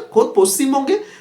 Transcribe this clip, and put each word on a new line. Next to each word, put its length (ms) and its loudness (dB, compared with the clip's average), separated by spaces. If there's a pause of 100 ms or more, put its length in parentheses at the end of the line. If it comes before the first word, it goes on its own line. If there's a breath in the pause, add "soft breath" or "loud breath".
(120)
খোদ 140 2 (100)
পশ্চিমবঙ্গে 640 0 (220 loud breath)